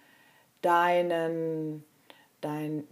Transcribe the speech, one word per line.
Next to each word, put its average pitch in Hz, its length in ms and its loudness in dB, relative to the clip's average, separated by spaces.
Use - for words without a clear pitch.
deinen, 165 1200 0
dein, 151 500 -6